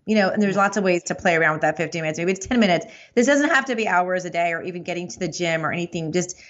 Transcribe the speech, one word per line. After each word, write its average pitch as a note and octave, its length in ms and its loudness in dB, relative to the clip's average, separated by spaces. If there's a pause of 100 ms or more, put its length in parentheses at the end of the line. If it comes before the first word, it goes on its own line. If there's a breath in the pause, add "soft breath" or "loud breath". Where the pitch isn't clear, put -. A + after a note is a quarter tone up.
you A3 100 2
know, F#3+ 140 4
and G#3+ 120 0
there's G3 140 0
lots G3+ 220 2
of G3+ 40 2
ways F3+ 200 2
to F3 120 -6
play E3+ 220 2
around D#3 200 2
with D#3 40 -8
that D#3 160 0
fifteen E3 240 -4
minutes. D#3 180 -4
Maybe F3 140 0
it's F#3+ 140 -8
ten B3 120 0
minutes. F3+ 280 4 (280 loud breath)
This A#3+ 120 4
doesn't C#4+ 240 4
have C4+ 160 0
to B3 100 -4
be A3 100 -2
hours F3+ 380 0
a F3 60 -8
day E3+ 220 0
or E3 100 -6
even F3 200 -8
getting F3 260 -6
to - 100 -16
the F3+ 100 -4
gym D#3+ 380 -2
or C3 40 -2
anything. E3 400 -4
Just F3 400 -4